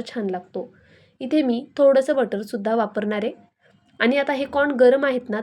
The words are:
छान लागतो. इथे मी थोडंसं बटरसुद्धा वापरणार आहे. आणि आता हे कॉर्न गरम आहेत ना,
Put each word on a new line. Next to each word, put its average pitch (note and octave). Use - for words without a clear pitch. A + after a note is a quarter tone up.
छान G#3
लागतो. -
इथे C#4+
मी A#3+
थोडंसं C#4
बटरसुद्धा G#3
वापरणार G#3
आहे. A#3+
आणि A#3
आता C#4+
हे C#4
कॉर्न C#4+
गरम B3+
आहेत B3+
ना, G#3+